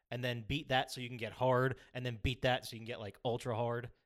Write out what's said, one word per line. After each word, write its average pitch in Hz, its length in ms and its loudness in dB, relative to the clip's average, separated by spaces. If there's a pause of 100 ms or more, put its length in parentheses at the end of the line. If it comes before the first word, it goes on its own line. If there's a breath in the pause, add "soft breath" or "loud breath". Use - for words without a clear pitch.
and 120 140 -4
then 120 240 -2
beat 139 220 -2
that 131 220 4
so - 80 -8
you 120 100 -6
can 123 80 -8
get 107 160 -4
hard, 127 420 4 (180 loud breath)
and 127 100 -6
then 120 200 -4
beat 127 180 0
that 127 240 2
so - 100 -10
you 110 40 -10
can 110 80 -10
get, 117 120 -8
like, 101 240 -10
ultra 123 320 0
hard, 120 340 0 (160)